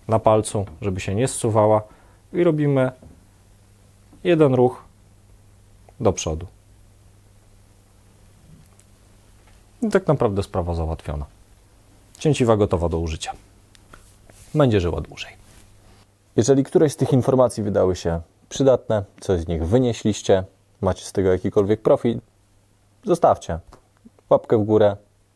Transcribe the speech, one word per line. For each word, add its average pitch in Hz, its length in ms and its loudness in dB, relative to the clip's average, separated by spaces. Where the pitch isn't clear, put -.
na 110 100 0
palcu, 107 480 0
żeby 95 180 -6
się 98 140 -6
nie 123 140 -2
zsuwała. 107 540 0
I 175 120 0
robimy 143 480 0
jeden 156 300 6
ruch 123 280 2
do 104 120 0
przodu. 82 340 -8
I 226 60 -2
tak 202 180 0
naprawdę 110 360 -2
sprawa 87 320 -6
załatwiona. 80 520 -8
Cięciwa 127 380 2
gotowa 95 320 0
do 82 100 -4
użycia. 82 340 -8
Będzie 127 260 4
żyła 82 200 -2
dłużej. - 320 -14
Jeżeli 135 280 2
któreś 160 280 2
z - 40 -12
tych - 160 -2
informacji 127 500 2
wydały 95 340 0
się 82 240 -4
przydatne, 120 560 0
coś 90 200 -2
z 82 80 -8
nich 82 180 -4
wynieśliście, 113 800 0
macie 92 240 -4
z - 80 -14
tego 95 200 0
jakikolwiek 101 500 -2
profit, 120 360 0
zostawcie 107 540 0
łapkę 135 280 2
w 101 60 0
górę, 107 320 4